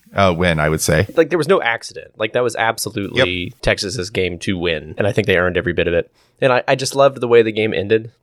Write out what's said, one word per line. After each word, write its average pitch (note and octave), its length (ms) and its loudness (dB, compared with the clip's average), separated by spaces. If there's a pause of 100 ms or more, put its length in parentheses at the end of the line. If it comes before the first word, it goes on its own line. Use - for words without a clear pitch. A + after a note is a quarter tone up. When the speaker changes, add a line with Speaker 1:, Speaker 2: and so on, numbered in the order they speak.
(140)
Speaker 1:
uh, F#2+ 220 4
win, E2+ 220 2
I D2+ 100 2
would D#2 120 0
say. E2+ 260 2 (100)
Speaker 2:
Like, E3 120 4
there E3+ 100 -2
was D3 80 -2
no F#3 160 2
accident. - 560 -8
Like, A2+ 140 -4
that B2 100 0
was A#2+ 140 -2
absolutely G2+ 880 -2
Speaker 1:
Yep. - 180 -12
Speaker 2:
Texas's G2 480 -4
game F2+ 300 -4
to F#2+ 180 -4
win, D#2 400 -4
and G2+ 80 0
I G2+ 60 0
think G2+ 160 0
they F#2+ 80 4
earned F2+ 200 2
every F2 160 0
bit E2 140 0
of E2+ 80 0
it. E2+ 160 -2 (300)
And C3 120 2
I, B2 140 0
I C#3 80 2
just C3 220 -4
loved C3+ 240 2
the B2 80 -4
way A#2 140 8
the A2 100 0
game A2 220 -2
ended A2 360 -2 (120)